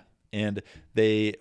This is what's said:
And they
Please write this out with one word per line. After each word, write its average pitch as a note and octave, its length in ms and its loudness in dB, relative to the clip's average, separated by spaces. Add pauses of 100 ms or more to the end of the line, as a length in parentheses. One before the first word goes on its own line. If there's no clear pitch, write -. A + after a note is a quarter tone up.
(320)
And G#2 300 -4 (320)
they G#2+ 460 2